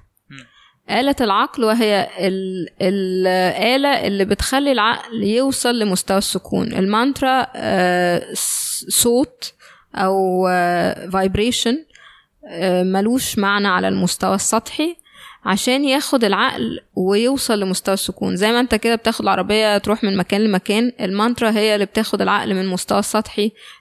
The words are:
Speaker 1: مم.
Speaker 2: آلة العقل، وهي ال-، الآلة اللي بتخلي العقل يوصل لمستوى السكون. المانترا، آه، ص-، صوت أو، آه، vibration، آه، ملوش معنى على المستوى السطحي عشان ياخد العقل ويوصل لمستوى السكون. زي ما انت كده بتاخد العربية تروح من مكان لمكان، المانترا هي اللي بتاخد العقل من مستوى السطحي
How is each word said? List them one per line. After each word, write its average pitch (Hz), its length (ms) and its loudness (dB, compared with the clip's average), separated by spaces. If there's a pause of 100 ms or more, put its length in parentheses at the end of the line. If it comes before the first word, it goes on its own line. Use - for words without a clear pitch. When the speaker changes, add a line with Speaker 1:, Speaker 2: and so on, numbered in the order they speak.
(300)
Speaker 1:
مم. 135 160 -20 (440)
Speaker 2:
آلة 269 300 2
العقل، 226 440 2
وهي 214 440 2 (100)
ال-، 190 500 -2 (140)
الآلة 185 1080 2
اللي 202 360 0
بتخلي 269 480 0
العقل 226 500 0
يوصل 240 560 0
لمستوى 196 400 0
السكون. - 540 -2
المانترا، 254 720 0 (100)
آه، 180 640 0 (100)
ص-، - 560 -6
صوت - 640 0 (420)
أو، 190 540 0
آه، 175 600 0
vibration، 196 640 0 (720)
آه، 180 340 0
ملوش 202 560 0
معنى 202 300 0
على 185 200 0
المستوى 190 460 0
السطحي 269 640 -2 (480)
عشان 254 400 0
ياخد 269 400 0
العقل 220 560 -2 (140)
ويوصل 214 640 0
لمستوى 190 340 -2
السكون. 190 420 -4
زي 208 160 2
ما 240 80 2
انت 247 140 0
كده 233 200 0
بتاخد 226 280 -2
العربية 208 560 2
تروح 208 260 -2
من 196 120 0
مكان 190 240 0
لمكان، 214 600 0
المانترا 214 500 0
هي 214 240 2
اللي 202 120 0
بتاخد 214 360 -2
العقل 196 320 0
من 185 120 -2
مستوى 190 320 -2
السطحي 214 540 -2 (280)